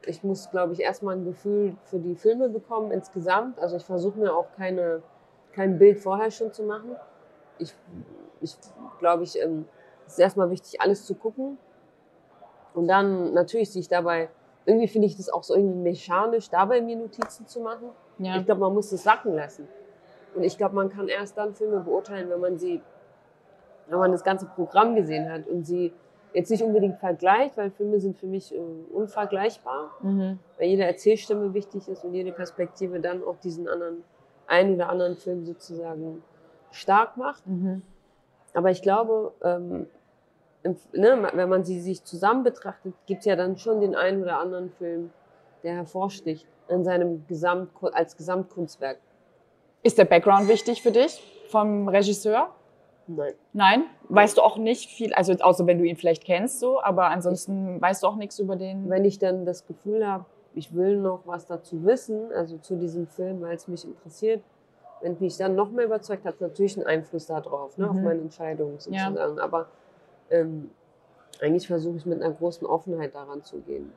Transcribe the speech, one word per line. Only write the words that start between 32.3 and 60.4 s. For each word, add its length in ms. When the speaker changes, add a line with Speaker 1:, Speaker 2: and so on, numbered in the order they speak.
Speaker 1:
Perspektive 640
dann 240
auch 140
diesen 320
anderen, 340
einen 280
oder 140
anderen 260
Film 300
sozusagen 760
stark 440
macht. 320
Speaker 2:
Mhm. 340
Speaker 1:
Aber 180
ich 100
glaube, 500
ähm, 440
im 100
F-, 200
ne, 220
ma-, 180
wenn 140
man 160
sie 160
sich 240
zusammen 400
betrachtet, 500
gibt's 200
ja 120
dann 200
schon 220
den 160
einen 260
oder 180
anderen 320
Film, 400
der 120
hervorsticht 680
in 160
seinem 460
Gesamtku-, 640
als 240
Gesamtkunstwerk. 800
Speaker 2:
Ist 140
der 80
Background 440
wichtig 320
für 100
dich 300
vom 380
Regisseur? 600
Speaker 1:
Nein. 260
Speaker 2:
Nein? 280
Speaker 1:
Nein. 20
Speaker 2:
Weißt 280
du 40
auch 160
nicht 320
viel, 240
also 200
außer 340
wenn 100
du 80
ihn 100
vielleicht 280
kennst, 360
so, 220
aber 300
ansonsten 640
Speaker 1:
Ich 80
Speaker 2:
weißt 180
du 60
auch 80
nichts 240
über 160
den? 340
Speaker 1:
Wenn 160
ich 140
dann 260
das 220
Gefühl 400
hab, 180